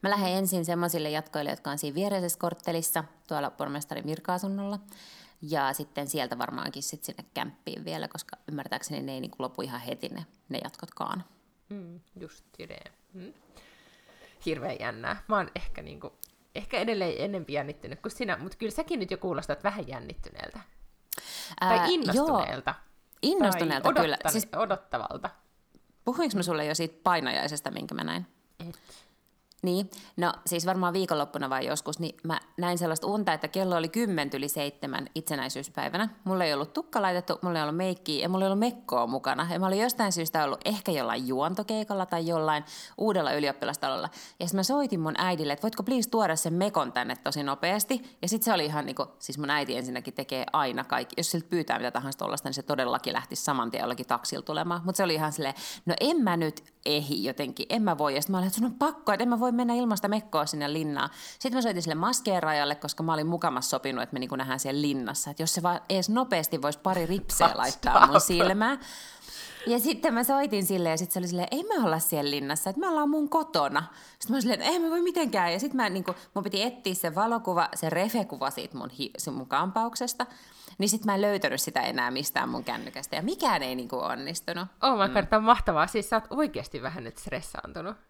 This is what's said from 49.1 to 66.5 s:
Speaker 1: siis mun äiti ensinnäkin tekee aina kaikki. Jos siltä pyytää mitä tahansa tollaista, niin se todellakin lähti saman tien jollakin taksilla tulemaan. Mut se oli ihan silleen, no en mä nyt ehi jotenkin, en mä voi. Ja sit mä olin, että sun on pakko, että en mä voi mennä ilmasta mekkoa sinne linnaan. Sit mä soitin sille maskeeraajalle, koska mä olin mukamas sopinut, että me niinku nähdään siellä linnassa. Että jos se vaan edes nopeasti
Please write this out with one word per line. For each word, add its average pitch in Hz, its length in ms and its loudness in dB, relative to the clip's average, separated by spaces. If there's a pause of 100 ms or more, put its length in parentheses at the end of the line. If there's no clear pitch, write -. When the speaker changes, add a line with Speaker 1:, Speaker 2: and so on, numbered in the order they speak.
Speaker 1:
siis 139 200 -8
mun 143 120 -2
äiti 139 260 0
ensinnäkin 123 380 -6
tekee 131 380 -4
aina 131 320 2
kaikki. 127 320 -2
Jos - 140 0
siltä 165 200 -2
pyytää 156 280 0
mitä 120 120 -2
tahansa 131 280 -4
tollaista, - 300 -4
niin 131 60 -6
se 139 80 -6
todellakin 131 500 0
lähti - 240 -4
saman 127 340 0
tien - 100 -4
jollakin 120 260 -2
taksilla - 360 -2
tulemaan. 165 420 -2
Mut 185 120 -2
se 202 60 2
oli 170 120 2
ihan 156 180 0
silleen, 135 220 -2 (320)
no 175 140 2
en 302 220 4
mä 185 140 4
nyt 156 280 -2 (220)
ehi 147 380 0
jotenkin, 131 440 -4
en 220 140 2
mä 170 160 2
voi. 147 160 2
Ja 147 80 2
sit - 80 -4
mä 190 80 2
olin, 185 80 2
että 190 100 0
sun 220 100 2
on 226 80 -2
pakko, 294 380 2
että 202 100 2
en 247 60 2
mä 240 120 4
voi 247 120 4
mennä 240 220 2
ilmasta 226 340 2
mekkoa 202 380 2
sinne 147 260 -2
linnaan. 147 380 0 (280)
Sit 254 160 -2
mä 254 80 2
soitin 190 200 0
sille 160 120 0
maskeeraajalle, 160 800 2
koska - 280 -4
mä 165 120 2
olin 156 120 0
mukamas 160 440 0
sopinut, 131 320 0
että 117 100 -6
me 135 60 -4
niinku 127 180 -4
nähdään 131 240 -2
siellä 139 220 0
linnassa. 139 480 0
Että 151 120 -6
jos 160 120 0
se 175 80 0
vaan 175 260 4
edes 190 220 2
nopeasti 202 520 2